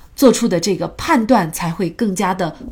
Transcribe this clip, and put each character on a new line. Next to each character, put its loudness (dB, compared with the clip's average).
做 6
出 -2
的 0
这 0
个 -4
判 -2
断 2
才 -6
会 -4
更 -2
加 -2
的 -4